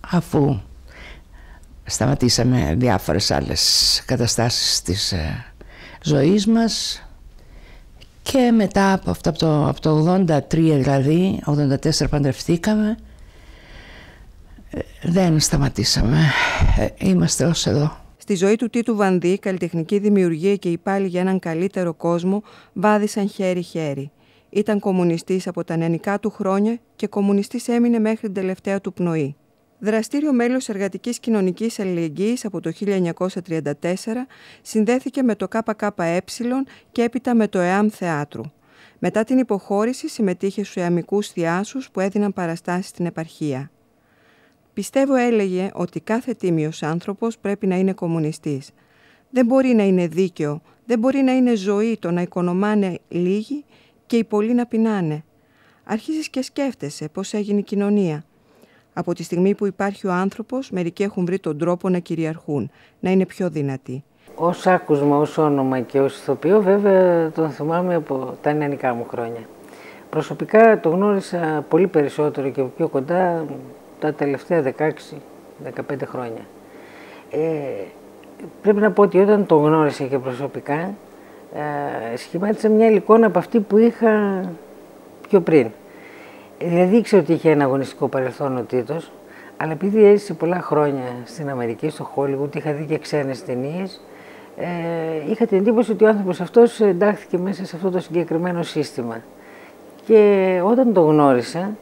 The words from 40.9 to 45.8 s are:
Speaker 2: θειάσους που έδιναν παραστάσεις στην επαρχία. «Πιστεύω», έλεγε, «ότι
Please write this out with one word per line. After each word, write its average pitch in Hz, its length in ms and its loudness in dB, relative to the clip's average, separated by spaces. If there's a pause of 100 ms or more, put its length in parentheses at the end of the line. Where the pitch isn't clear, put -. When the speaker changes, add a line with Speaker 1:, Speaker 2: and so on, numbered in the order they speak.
Speaker 2:
θειάσους 185 640 -4
που 190 100 -6
έδιναν 202 320 0
παραστάσεις 180 540 -6
στην - 200 -6
επαρχία. 151 640 -8 (1040)
«Πιστεύω», 269 400 0
έλεγε, 196 580 0
«ότι 175 280 -6